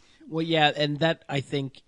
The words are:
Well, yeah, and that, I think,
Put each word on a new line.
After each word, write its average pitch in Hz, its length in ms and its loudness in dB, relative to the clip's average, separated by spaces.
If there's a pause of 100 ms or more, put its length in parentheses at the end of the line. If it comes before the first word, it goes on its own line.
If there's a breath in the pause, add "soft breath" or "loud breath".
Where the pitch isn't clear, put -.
(280 loud breath)
Well, 160 180 -4
yeah, 156 300 4
and 147 240 0
that, 165 300 0
I 143 120 -4
think, 139 460 -6